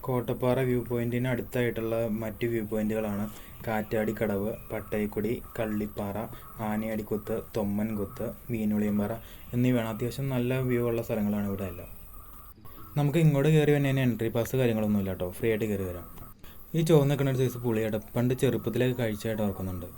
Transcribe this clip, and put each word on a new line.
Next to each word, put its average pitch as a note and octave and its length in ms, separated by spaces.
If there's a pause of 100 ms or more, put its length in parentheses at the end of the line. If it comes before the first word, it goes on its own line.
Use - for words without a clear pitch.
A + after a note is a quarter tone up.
കോട്ടപ്പാറ B2 520 (100)
വ്യൂ B2 180
പോയിന്റിന് A#2+ 460
അടുത്തായിട്ടുള്ള A2+ 640 (260)
മറ്റ് A2 320
വ്യൂ A2+ 180
പോയിന്റുകളാണ് G#2+ 540 (420)
കാറ്റാടിക്കടവ്, G#2+ 840 (220)
പട്ടയക്കുടി, G#2 640 (240)
കള്ളിപ്പാറ, G#2 600 (520)
ആനയാടിക്കുത്ത്, G#2+ 680 (220)
തൊമ്മൻകുത്ത്, G#2 680 (260)
മീനുളിയമ്പാറ G#2 600 (400)
എന്നിവയാണ്. B2 400
അത്യാവശ്യം B2 400
നല്ല B2 260 (100)
വ്യൂ A#2+ 200
ഉള്ള A#2 180
സ്ഥലങ്ങളാണ് G#2 440
ഇവിടെ G2 200
എല്ലാം. F2+ 200 (1040)
നമുക്ക് C#3+ 280
ഇങ്ങോട്ട് C#3+ 300
കയറി D3 200
വന്നു C#3 140
കഴിഞ്ഞാൽ C3+ 200
എൻട്രി A2+ 260
പാസ് A#2 260
കാര്യങ്ങളൊന്നും G#2+ 420
ഇല്ല F#2+ 180
ട്ടോ, F2+ 160
ഫ്രീ A#2 160
ആയിട്ട് G#2+ 180
കയറി G2 200
വരാം. F2 160 (680)
ഈ E3 100
ചുവന്ന D3 240
നിൽക്കുന്ന C#3 220
ഒരു B2+ 60
സൈസ് A#2+ 240
പുളിയാട്ടോ, A2 360 (140)
പണ്ട് C3 280
ചെറുപ്പത്തിലൊക്കെ A#2+ 600
കഴിച്ചായിട്ട് A2 460
ഓർക്കുന്നുണ്ട്. F#2+ 400 (100)